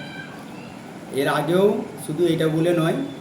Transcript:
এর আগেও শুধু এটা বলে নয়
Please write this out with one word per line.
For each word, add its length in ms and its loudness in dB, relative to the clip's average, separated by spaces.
এর 80 2
আগেও 380 4
শুধু 180 0
এটা 140 2
বলে 260 4
নয় 240 2